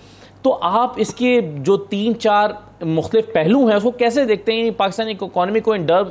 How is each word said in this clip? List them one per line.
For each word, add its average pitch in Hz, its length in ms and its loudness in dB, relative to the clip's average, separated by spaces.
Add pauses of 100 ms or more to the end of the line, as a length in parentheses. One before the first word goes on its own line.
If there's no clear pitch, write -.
(440)
तो 262 60 4
आप 240 480 0
इसके 220 600 0
जो 156 180 2
तीन 208 380 -4
चार 208 480 0 (220)
मुख्तलिफ 160 400 0
पहलू 220 440 2
हैं, 214 80 4
उसको 208 140 0
कैसे 240 360 0
देखते 220 260 0
हैं? 226 200 -2
पाकिस्तानी 214 380 -4
इकोनॉमी 190 500 -2
को 220 160 0
in 170 100 -4
term, 180 240 4